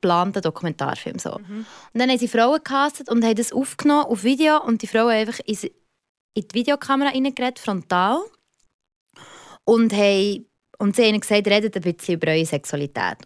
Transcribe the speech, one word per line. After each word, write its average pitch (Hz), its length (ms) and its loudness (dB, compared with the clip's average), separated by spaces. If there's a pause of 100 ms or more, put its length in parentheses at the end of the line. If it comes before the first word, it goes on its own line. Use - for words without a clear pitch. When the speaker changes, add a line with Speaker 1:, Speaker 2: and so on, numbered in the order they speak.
Speaker 1:
geplanter 180 400 0
Dokumentarfilm. - 800 -6
So. - 180 -8
Speaker 2:
Mhm. 208 280 -14 (260)
Speaker 1:
Und 233 80 -4
dann 254 100 2
haben 254 80 2
sie 240 100 -2
Frauen 240 300 4
gecastet 277 520 -2
und 233 140 2
haben 226 120 2
das 226 160 -4
aufgenommen 294 540 0
auf 202 180 -4
Video. 302 400 4
Und 226 180 -2
die 214 60 -10
Frauen 233 240 2
haben 220 160 2
einfach 233 180 -10
in 214 80 -2
s-, - 100 -10
in - 840 -12
die - 60 -20
Videokamera 269 560 0
reingeredet, 262 500 -2
frontal. 190 580 0 (1500)
Und 226 300 4
haben, 202 500 2 (340)
und 202 180 0
sie 240 100 6
haben 214 140 2
gesagt, 208 260 0
"Redet 208 300 2
ein 180 60 -4 (120)
bisschen 175 220 -4
über 165 160 0
eure 160 120 2
Sexualität." 143 800 -6